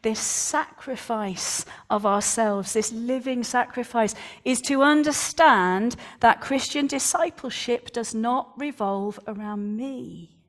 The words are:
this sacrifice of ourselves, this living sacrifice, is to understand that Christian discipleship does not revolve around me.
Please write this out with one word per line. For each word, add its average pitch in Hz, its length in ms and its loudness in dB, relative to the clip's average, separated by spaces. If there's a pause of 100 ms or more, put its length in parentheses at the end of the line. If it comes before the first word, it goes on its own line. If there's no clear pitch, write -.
this 220 160 -2
sacrifice - 1500 -4 (240)
of 208 160 0
ourselves, 202 680 2
this 214 200 0
living 247 520 -2
sacrifice, 240 720 0 (280)
is 254 180 2
to 269 200 2
understand 277 1120 4 (240)
that - 220 6
Christian 277 480 -2
discipleship - 1040 -2
does 226 200 -4
not 240 460 0
revolve 202 680 -4
around 208 480 -6
me. 247 600 -10 (120)